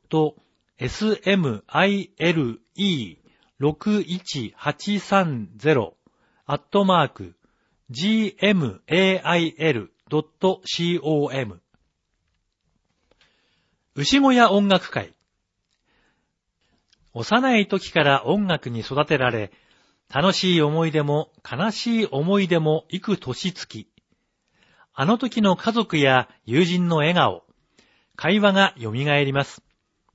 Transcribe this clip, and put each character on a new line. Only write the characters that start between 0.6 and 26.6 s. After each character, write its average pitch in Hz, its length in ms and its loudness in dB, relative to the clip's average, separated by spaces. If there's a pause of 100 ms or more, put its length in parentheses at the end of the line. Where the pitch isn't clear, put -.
エ 127 100 -4
ス 214 360 -2
エ 196 120 2
ム 127 300 -2
ア 165 200 0
イ 202 320 -2
エ 165 140 0
ル 127 300 -4 (120)
イ 147 480 -4
ー - 80 -20 (280)
六 165 440 -2
一 147 540 -8
八 190 440 -4
三 151 560 -2
ゼ 147 180 2
ロ 104 220 -2 (500)
ア 143 80 -4
ッ 143 40 -2 (120)
ト 202 140 2
マ 180 200 4
ー - 40 -2
ク 90 280 -18 (540)
ジ 202 500 0
ー 190 60 2
エ 208 80 4
ム 131 320 -2
エ 190 300 2
ー - 100 -8
ア 170 100 0
イ 165 220 -2
エ 160 140 0
ル 110 200 -8 (160)
ド 151 120 -2
ッ 151 60 -4 (120)
ト 190 260 0
シ 170 340 -4
ー - 40 -14
オ 147 280 -2
ー 131 60 -8
エ 131 80 -4
ム。 95 160 -14 (2250)
牛 147 260 2
小 269 120 6
屋 240 180 6
音 202 180 2
楽 185 220 0
会。 98 240 -8 (2000)
幼 233 460 0
い 202 100 0
時 - 220 -6
か 160 120 2
ら 139 240 2
音 202 200 0
楽 156 240 -4
に 117 100 -6
育 143 260 -2
て 151 120 0
ら 127 120 0
れ、 110 220 -6 (560)
楽 175 240 0
し 185 240 0
い 156 60 4
思 156 240 0
い 160 40 -4
出 151 120 0
も 147 300 -2 (160)
悲 170 220 -4
し 226 320 -2
い 202 40 0
思 175 340 0
い 185 80 0
出 170 100 2
も 156 300 0
幾 185 300 -4
年 151 340 -6
月。 - 360 -16 (1040)
あ 135 140 -2
の 226 120 4
時 226 240 -2
の 190 140 4
家 - 160 -4
族 214 240 -2
や 131 320 4 (160)
友 135 200 2